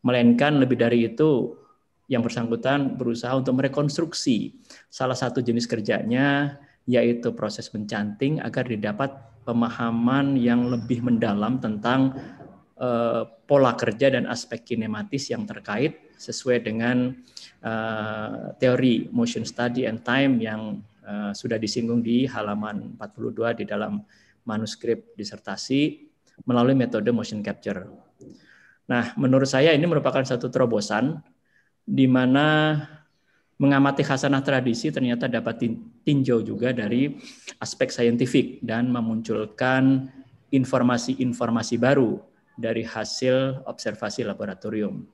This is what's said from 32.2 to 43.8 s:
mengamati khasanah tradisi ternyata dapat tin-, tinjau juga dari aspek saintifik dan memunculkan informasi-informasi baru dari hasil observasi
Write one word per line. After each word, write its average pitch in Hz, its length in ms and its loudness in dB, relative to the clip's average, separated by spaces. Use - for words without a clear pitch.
mengamati 139 420 4
khasanah 135 400 2
tradisi 131 480 0
ternyata 123 400 -2
dapat 113 320 -4
tin-, 113 160 -2
tinjau 127 400 2
juga 113 320 -2
dari 120 380 0
aspek 127 300 -2
saintifik 120 760 2
dan 120 240 0
memunculkan 120 1200 0
informasi-informasi 123 1300 0
baru 127 400 4
dari 113 240 -4
hasil 131 840 -2
observasi 104 580 -6